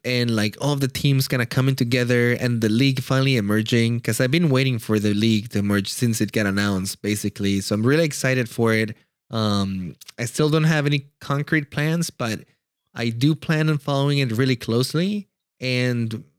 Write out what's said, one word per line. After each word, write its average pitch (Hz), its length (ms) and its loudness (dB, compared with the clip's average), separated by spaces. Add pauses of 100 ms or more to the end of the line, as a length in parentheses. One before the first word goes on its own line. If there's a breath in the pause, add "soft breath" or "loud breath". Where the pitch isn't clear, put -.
and, 120 320 0
like, 104 240 0
all 143 140 2
of 139 60 -2
the 139 80 2
teams 135 380 2
kinda 123 200 0
coming 135 280 0
together 120 580 2
and 120 280 -2
the 110 80 2
league 131 320 2
finally 135 360 2
emerging, 113 640 2
'cause 113 200 -2
I've 127 100 2
been 165 200 2
waiting 131 280 2
for 107 200 0
the 104 160 2
league 110 360 2
to 104 100 -2
emerge 101 300 0
since 117 300 0
it 104 120 -2
got 107 140 0
announced, 98 540 -2
basically. 101 640 -2
So 107 120 -4
I'm 110 120 0
really 151 180 2
excited 131 440 -2
for 113 260 0
it. 110 200 -2 (360 soft breath)
Um, 98 640 -2 (240)
I 117 60 -6
still 151 240 0
don't 156 160 2
have 156 220 2
any 143 240 -2 (100)
concrete 143 500 -2
plans, 160 380 -2
but 110 360 -6 (500)
I 120 160 -2
do 127 240 2
plan 156 340 0
on 156 100 2
following 143 400 0
it 127 140 0
really 131 240 2
closely. 160 720 -2 (320)
And 123 640 -2 (140)